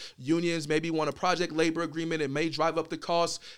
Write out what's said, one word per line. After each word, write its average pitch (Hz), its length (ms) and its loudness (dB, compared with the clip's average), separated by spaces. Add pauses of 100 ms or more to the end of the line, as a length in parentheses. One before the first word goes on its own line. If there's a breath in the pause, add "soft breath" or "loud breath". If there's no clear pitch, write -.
(180 loud breath)
unions 165 500 0
maybe 156 240 0
want 156 180 0
a 143 40 0
project 175 400 0
labor 160 280 2
agreement, 165 400 -2
it 135 100 0
may 156 180 0
drive 160 280 0
up 160 120 -2
the 160 80 -6
cost. 170 440 0 (160 loud breath)